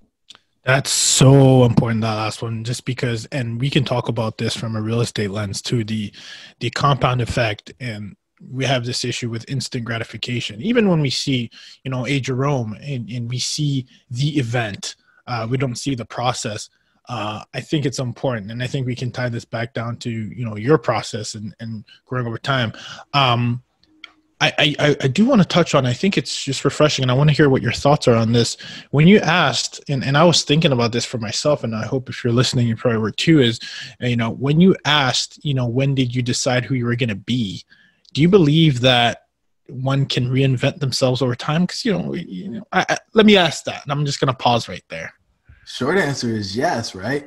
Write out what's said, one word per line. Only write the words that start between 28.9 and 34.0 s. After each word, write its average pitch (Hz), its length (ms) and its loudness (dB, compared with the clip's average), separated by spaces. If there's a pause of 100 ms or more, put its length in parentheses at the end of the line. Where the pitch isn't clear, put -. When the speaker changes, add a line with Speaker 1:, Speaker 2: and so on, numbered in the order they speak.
Speaker 1:
When 151 160 6
you 208 120 8
asked, 151 680 0
and, 135 160 -4
and 135 140 0
I 156 60 6
was 175 200 6
thinking 156 280 2
about 120 200 2
this 120 140 -2
for - 120 -8
myself, 113 460 -2
and 113 120 -4
I 107 100 -4
hope 127 240 -4
if - 140 -12
you're 120 100 0
listening, 120 340 2
you 113 80 0
probably 113 240 0
were 107 120 -2
too, 160 300 4
is, 113 180 2 (420)